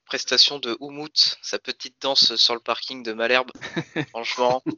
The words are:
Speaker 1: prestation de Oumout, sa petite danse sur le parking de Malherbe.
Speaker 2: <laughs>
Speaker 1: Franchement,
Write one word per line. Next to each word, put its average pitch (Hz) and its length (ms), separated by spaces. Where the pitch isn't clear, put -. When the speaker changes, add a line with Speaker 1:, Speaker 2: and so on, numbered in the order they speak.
Speaker 1:
prestation 131 520
de 120 220
Oumout, 147 600
sa - 160
petite - 420
danse 135 360
sur 120 180
le 117 60
parking 123 420
de 113 100
Malherbe. 123 400
Speaker 2:
<laughs> - 560
Speaker 1:
Franchement, 123 540